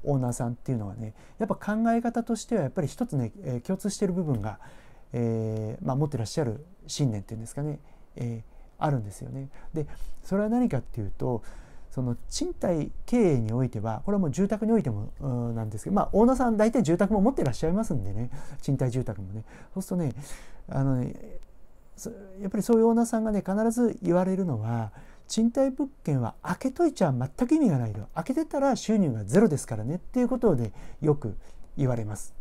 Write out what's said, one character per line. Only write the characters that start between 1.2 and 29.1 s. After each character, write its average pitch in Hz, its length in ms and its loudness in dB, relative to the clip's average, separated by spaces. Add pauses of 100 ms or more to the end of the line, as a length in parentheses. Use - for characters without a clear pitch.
や 220 80 0
っ 202 40 -8
ぱ 196 60 0
考 220 360 0
え 233 100 4
方 233 220 -2
と 233 120 -2
し - 100 -8
て 240 100 -2
は 185 80 2
や 131 40 0
っ 120 40 -4
ぱ 190 100 -2
り 139 60 0
一 - 180 -4
つ 151 100 -6
ね、 120 160 0 (120)
え 127 140 -4
ー、 120 40 -4
共 190 160 -2
通 202 140 -2
し - 80 -8
て 208 60 2
い - 20 2
る 175 80 0
部 185 80 0
分 131 180 0
が、 104 160 -6 (560)
え 110 640 -2
ー、 - 60 -8
ま 135 80 0
あ、 - 20 0
持 151 120 2
っ - 20 -4
て 135 80 -4
ら 113 60 -2
っ - 20 -2
し - 160 -4
ゃ - 20 2
る 120 220 -4 (220)
信 135 240 0
念 104 100 -2
っ - 20 -12
て - 100 -12
い - 20 -8
う - 20 -10
ん 110 40 -10
で 113 60 -10
す - 60 -16
か 139 80 -6
ね、 147 180 -4 (360)
え 117 280 -6
ー、 - 400 -12
あ 156 60 2
る 139 100 2
ん 107 40 -6
で 101 80 -10
す - 100 -14
よ - 80 -12
ね。 135 200 -10 (240)
で、 151 140 -4 (360)
そ 185 120 -2
れ 208 80 2
は 214 60 0
何 247 180 2
か 131 120 0
っ - 20 -2
て - 180 -8
い 104 60 -2
う 98 120 -2
と、 127 260 -2 (480)
そ 131 100 -4
の 120 160 -2 (120)
賃 349 240 -2
貸 165 380 0 (140)
経 202 300 4
営 120 40 4
に 110 140 0
お 127 100 2
い 120 60 0
て 113 100 -4
は、 110 260 -2
こ 202 60 0
れ 208 40 4
は 196 40 2
も 175 80 2
う 135 40 0
住 196 160 2
宅 214 180 0
に 226 80 4
お 226 40 6
い 175 60 4
て 131 60 0
も、 104 320 -4
う - 20 -6
ー 139 40 -2 (240)
ん、 113 40 -2
な 113 80 -2
ん 110 60 -4
で 107 80 -6
す - 80 -8
け - 60 -4
ど、 196 40 2
ま 202 80 4
あ、 - 80 0
オ 202 120 6
ー - 20 10
ナ 262 80 6
ー - 20 4
さ 247 140 2
ん 220 80 2
大 214 140 6
体 240 120 4
住 165 140 4
宅 202 160 4
も 202 80 4
持 247 100 6
っ - 20 -4
て 339 100 0
ら 131 80 2
っ - 20 0
し - 100 -2
ゃ 156 60 2
い - 20 2
ま 208 140 2
す 190 80 -2
ん 113 100 0
で 98 80 0
ね、 117 200 -2 (300)
賃 139 160 2
貸 127 140 0
住 123 120 0
宅 107 180 -4
も 95 100 -10
ね。 110 140 -8 (280)
そ 190 60 -4
う 185 40 -4
す - 100 -4
る 180 80 0
と - 40 0
ね、 131 80 -2 (560)
あ 135 140 0
の 135 140 2
ね、 123 180 -4 (800)
そ-、 - 140 -12 (320)
や 196 60 -4
っ - 20 -2
ぱ 220 80 0
り 196 60 2
そ 233 120 4
う - 20 8
い 220 40 8
う 226 60 6
オ 233 40 6
ー - 40 4
ナ 233 80 4
ー - 20 4
さ 233 140 -2
ん 220 40 -2
が 220 80 0
ね、 202 140 0
必 214 260 2
ず 233 300 2
言 170 140 4
わ 185 100 6
れ 190 100 2
る 190 100 0
の 127 140 0
は、 113 320 -2 (360)
賃 226 240 2
貸 269 200 2
物 277 180 -4 (140)
件 139 180 2
は 113 220 -2
開 185 140 -2
け 262 140 -2
と 349 140 2
い 302 80 2
ち - 100 2
ゃ 151 80 4
全 131 360 -2
く 311 80 4
意 320 40 4
味 262 100 6
が 143 80 4
な 117 100 0
い 104 60 -4
と。 101 80 -6 (120)
開 165 120 -4
け 262 80 -4
て 320 120 0
た 302 140 -2
ら 269 160 4
収 220 220 0
入 170 140 4